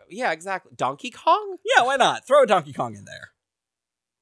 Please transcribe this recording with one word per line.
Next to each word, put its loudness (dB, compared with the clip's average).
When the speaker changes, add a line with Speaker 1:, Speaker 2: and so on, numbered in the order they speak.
Speaker 1:
Yeah, -6
exactly. -10
Donkey -6
Kong? -2
Speaker 2:
Yeah, 6
why 0
not? 0
Throw 6
a 6
Donkey 0
Kong -6
in -20
there. -18